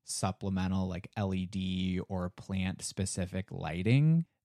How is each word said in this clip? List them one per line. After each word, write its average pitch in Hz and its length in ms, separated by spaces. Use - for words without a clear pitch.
supplemental, 95 800
like, 90 300
L 98 160
E 92 120
D 92 600
or 90 220
plant-specific 95 1200
lighting 113 760